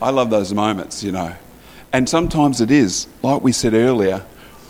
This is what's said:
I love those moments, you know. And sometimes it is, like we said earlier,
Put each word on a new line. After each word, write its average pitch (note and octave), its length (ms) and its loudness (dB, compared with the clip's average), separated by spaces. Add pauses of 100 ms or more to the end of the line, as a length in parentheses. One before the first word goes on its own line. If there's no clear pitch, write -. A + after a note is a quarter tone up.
I B2 80 0
love B2+ 200 0
those G2+ 220 0
moments, G#2 520 -4
you G2 80 -4
know. F2 220 -6 (580)
And B2+ 160 0
sometimes C3+ 520 0
it A#2 120 2
is, A#2 340 2 (160)
like C3+ 180 0
we B2+ 120 2
said A#2 200 -2
earlier, A2 500 2 (480)